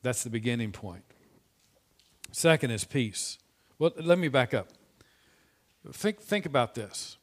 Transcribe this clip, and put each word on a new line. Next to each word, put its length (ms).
That's 220
the 60
beginning 420
point. 320
Second 400
is 120
peace. 540
Well, 180
let 220
me 100
back 260
up. 140
Think, 280
think 260
about 280
this. 480